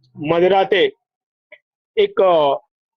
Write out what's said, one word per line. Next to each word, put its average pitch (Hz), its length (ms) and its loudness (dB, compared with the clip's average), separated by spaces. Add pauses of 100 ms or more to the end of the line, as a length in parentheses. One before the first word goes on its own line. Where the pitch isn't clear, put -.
(160)
મધરાતે 180 760 0 (1040)
એક, 208 240 -2
અ, 160 400 0 (360)